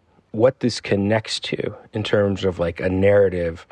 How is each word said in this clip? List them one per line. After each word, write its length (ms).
what 280
this 200
connects 600
to 360
in 120
terms 420
of, 140
like, 200
a 80
narrative 840